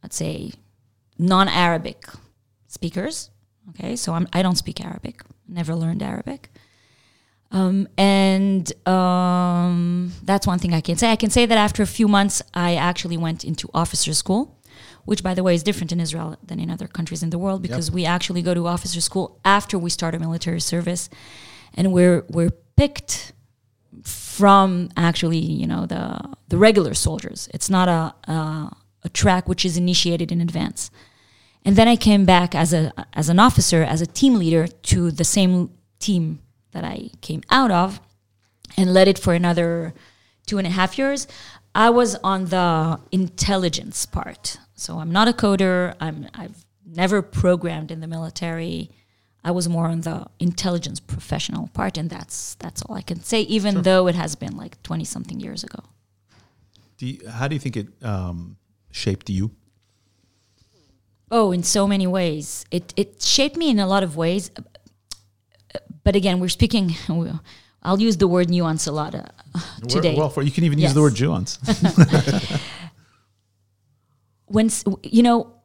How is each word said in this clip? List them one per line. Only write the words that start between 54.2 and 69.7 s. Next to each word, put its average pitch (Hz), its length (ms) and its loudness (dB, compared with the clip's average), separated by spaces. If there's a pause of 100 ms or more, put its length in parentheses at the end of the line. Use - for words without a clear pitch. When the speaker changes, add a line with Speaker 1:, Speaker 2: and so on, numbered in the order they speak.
Speaker 1:
been, - 220 -10
like, - 240 -16
twenty-something - 580 -10
years - 240 -12
ago. - 200 -16 (1120)
Speaker 2:
Do - 80 -10
you, 127 240 -12
how 117 180 -6
do 156 80 -4
you 139 40 -4
think 117 180 -8
it, 104 100 -8 (140)
um, 92 560 -6 (340)
shaped - 380 -6
you? 98 220 -2 (1800)
Speaker 1:
Oh, 220 220 2
in 175 120 -2
so 202 240 2
many 196 200 0
ways. 170 640 -4
It, 175 260 -6
it - 240 -4
shaped 285 360 0
me 330 120 0
in 214 100 2
a 190 80 0
lot 196 160 2
of 160 120 -6
ways. 175 360 -2 (1500)
But 196 120 4
again, 185 240 2
we're 180 100 -2
speaking, 190 460 0 (880)
I'll 196 180 0
use 220 160 2
the 190 100 4
word 180 220 2
nuance 165 380 -2
a 151 40 -6
lot, 151 220 -6
uh, - 120 -10 (580)